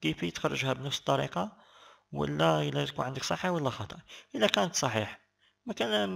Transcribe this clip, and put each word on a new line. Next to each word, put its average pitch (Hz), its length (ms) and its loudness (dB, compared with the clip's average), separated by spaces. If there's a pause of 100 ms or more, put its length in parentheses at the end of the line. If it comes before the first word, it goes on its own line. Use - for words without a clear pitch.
كيفي 160 300 -2
تخرجها 135 420 -2
بنفس 131 260 -4
الطريقة 143 580 0 (560)
ولا 151 500 2
إلا 143 220 0
تكون 143 200 -4
عندك 131 180 -6
صحيح 170 280 -2
ولا 156 200 2
خطأ. - 280 -8 (360)
إلا 220 120 4
كانت 202 280 4
صحيح 110 540 0 (380)
ما 226 80 -4
كان، 214 420 0